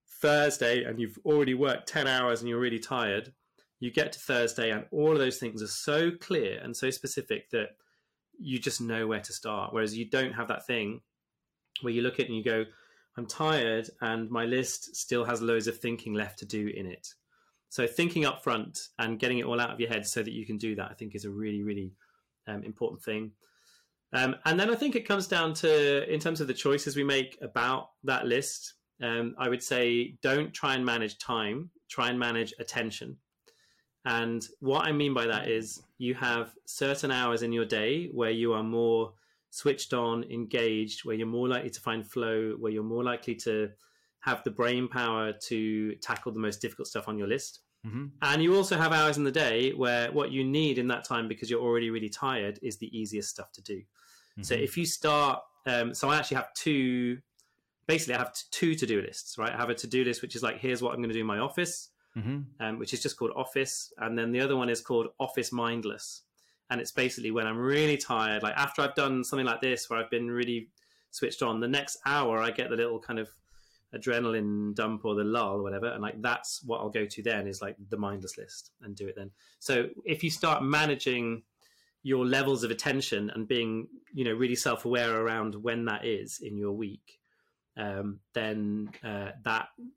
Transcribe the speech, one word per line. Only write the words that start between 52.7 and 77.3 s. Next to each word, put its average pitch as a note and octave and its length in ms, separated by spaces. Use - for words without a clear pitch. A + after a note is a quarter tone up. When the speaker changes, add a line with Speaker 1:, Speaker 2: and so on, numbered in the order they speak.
Speaker 1:
the A2+ 200
easiest G#2 300
stuff - 240
to G2 100
do. G2+ 200
So A#2+ 120
Speaker 2:
Mm-hmm. C#3 100
Speaker 1:
if - 120
you E3+ 80
start, D3 560
um, A#2+ 280
so C#3 160
I D3+ 80
actually C#3 180
have - 180
two, B2 640
basically D#3 300
I - 20
have - 160
t-, - 160
two D#3+ 240
to-do A2+ 260
lists, - 380
right? A2+ 140
I - 40
have A#2+ 140
a A#2 40
to-do B2 300
list, A#2+ 160
which - 160
is A2+ 60
like, A2+ 160
"Here's B2+ 240
what A#2+ 100
I'm B2 80
gonna A2+ 140
do A2+ 60
in A2 60
my G#2 120
office," E3+ 500
Speaker 2:
Mm-hmm. C3 220
Speaker 1:
um, A2 180
which - 140
is B2 100
just C#3 140
called A#2 200
Office. - 600
And A#2 200
then A#2 140
the B2 80
other C#3 160
one B2 120
is A#2 140
called A#2 240
Office C3 340
Mindless. A#2 720
And A#2 120
it's - 120
basically B2 380
when A2 160
I'm A2 120
really C#3+ 380
tired, A2 460
like G#2+ 140
after C#3+ 260
I've C#3 120
done C3+ 280
something C3 240
like A#2 140
this, C3 280
where A2+ 100
I've A2+ 120
been A#2+ 200
really A#2+ 400
switched - 300
on, A2+ 180
the A#2+ 80
next C#3 360
hour C3 360
I A#2 100
get B2 200
the A#2 60
little A#2 220
kind A2+ 200
of G#2+ 120
adrenaline A2 800
dump A2 300
or G#2+ 100
the G#2 100
lull G#2+ 320
or G2+ 60
whatever. G2 240
And A#2 160
like, G#2+ 180
that's - 440
what A#2 160
I'll G#2 100
go G#2 160
to G#2 160
then G#2+ 240